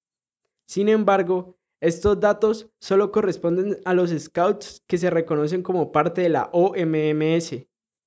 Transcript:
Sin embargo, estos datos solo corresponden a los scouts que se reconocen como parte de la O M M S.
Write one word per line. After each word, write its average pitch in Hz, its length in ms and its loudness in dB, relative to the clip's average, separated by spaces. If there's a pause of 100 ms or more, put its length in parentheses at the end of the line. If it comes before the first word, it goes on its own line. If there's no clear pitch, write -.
(680)
Sin 202 220 0
embargo, 196 680 2 (260)
estos 170 380 0
datos 214 520 0 (100)
solo 196 300 2
corresponden 185 760 -2
a 185 80 0
los 180 160 2
scouts 175 760 -4
que 185 100 0
se 175 140 0
reconocen 165 500 -2
como 180 300 -2
parte 170 300 0
de 175 80 2
la 143 220 0
O 180 240 2
M 156 340 0
M 156 280 0
S. 143 320 -8 (380)